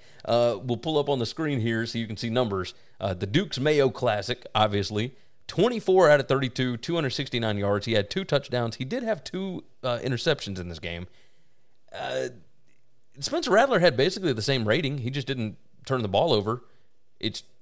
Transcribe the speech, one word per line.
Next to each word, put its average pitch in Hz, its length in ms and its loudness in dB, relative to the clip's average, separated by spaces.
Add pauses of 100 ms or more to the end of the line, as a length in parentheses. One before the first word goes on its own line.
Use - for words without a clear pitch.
(240)
Uh, 120 380 2
we'll 120 140 -2
pull 156 220 -2
up 143 100 0
on 143 100 2
the 117 80 0
screen 151 320 -4
here 113 260 0
so 117 140 -6
you 113 80 -4
can 104 100 -8
see 117 140 -6
numbers. 110 440 -2 (260)
Uh, 98 120 -2
the 90 140 -6
Duke's 151 320 -2
Mayo 143 320 4
Classic, 110 640 -2
obviously. 107 640 0 (320)
Twenty-four 190 600 4
out 147 120 8
of 123 80 -4
thirty-two, 127 480 0
two 165 180 -4
hundred 151 160 0
sixty-nine 117 480 -2
yards. 101 280 0
He 113 80 2
had 101 140 2
two 190 160 -4
touchdowns. 123 520 -2
He 131 80 -6
did 233 180 -4
have 220 220 -4
two, 190 400 -8 (180)
uh, 123 160 -2
interceptions 120 640 -2
in 87 80 -8
this 85 100 -10
game. 85 300 -8 (840)
Uh, 127 360 -6 (880)
Spencer 269 320 -4
Rattler 226 300 4
had 165 160 4
basically 160 360 2
the 113 80 -2
same 120 260 0
rating. 139 320 0
He 123 120 -4
just 139 160 -6
didn't 117 300 -4 (280)
turn 131 180 -2
the 107 60 -2
ball 127 240 4
over. 110 300 0 (560)
It's, - 240 -6 (200)